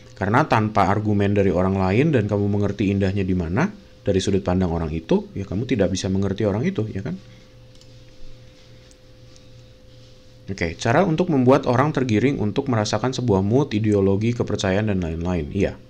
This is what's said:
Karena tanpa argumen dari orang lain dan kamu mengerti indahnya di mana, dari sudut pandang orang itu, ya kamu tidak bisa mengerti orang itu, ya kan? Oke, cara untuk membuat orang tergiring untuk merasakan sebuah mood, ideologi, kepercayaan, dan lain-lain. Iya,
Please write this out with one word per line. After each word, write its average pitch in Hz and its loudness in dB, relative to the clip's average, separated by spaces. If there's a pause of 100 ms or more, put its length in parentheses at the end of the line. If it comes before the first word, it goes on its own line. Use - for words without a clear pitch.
(140)
Karena 113 0
tanpa 107 2
argumen 101 0
dari 98 4
orang 92 2
lain 101 2
dan 104 0
kamu 101 0
mengerti 101 0
indahnya 98 0
di 92 -2
mana, 92 -2 (400)
dari 95 2
sudut 98 -2
pandang 92 2
orang 82 -2
itu, 180 0
ya 98 -8
kamu 98 -6
tidak 98 0
bisa 95 -4
mengerti 98 -2
orang 101 0
itu, 123 -2
ya 95 -8
kan? 190 -8 (3250)
Oke, 87 -4
cara 120 2
untuk 170 0
membuat 135 4
orang 127 2
tergiring 120 0
untuk 107 -4
merasakan 113 0
sebuah 110 2
mood, 123 0
ideologi, 107 2
kepercayaan, 104 0
dan 92 -2
lain-lain. 82 -4
Iya, 90 -2